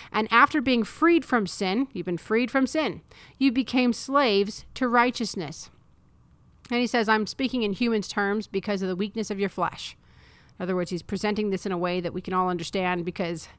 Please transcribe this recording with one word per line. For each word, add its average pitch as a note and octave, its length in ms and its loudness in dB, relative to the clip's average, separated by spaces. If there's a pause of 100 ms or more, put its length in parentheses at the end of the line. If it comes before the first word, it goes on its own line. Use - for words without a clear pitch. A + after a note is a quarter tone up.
(120)
"And G#3+ 200 0
after C4+ 300 6
being A#3+ 220 4
freed E4 420 4
from A3 200 2
sin," G3+ 460 0
you've F3 160 -6
been F3 100 -2
freed A3+ 320 0
from C4+ 160 2
sin, D4 360 -2 (360)
"you C4+ 140 4
became B3 400 2
slaves A3 720 0 (100)
to B3+ 120 0
righteousness." A#3 840 0 (1000)
And A#3+ 80 0
he B3 80 0
says, A3+ 220 0
"I'm G#3+ 180 2
speaking B3+ 360 -2
in G3+ 100 -2
human A3+ 280 0
terms G#3 460 -2
because G3 340 -2
of F#3 60 -2
the F#3 80 -2
weakness G#3 340 -6
of G3 100 -6
your G3 100 0
flesh." - 480 -6 (600)
In F#3 60 -8
other F#3 120 -2
words, F3 160 -2
he's F3 120 -6
presenting G#3+ 460 -2
this F#3+ 160 -4
in G3 80 -2
a F3 40 -2
way F3+ 220 -2
that F3 140 -4
we F#3 80 -6
can F#3+ 120 -8
all F#3 160 2
understand F3+ 560 -2
because E3+ 540 -6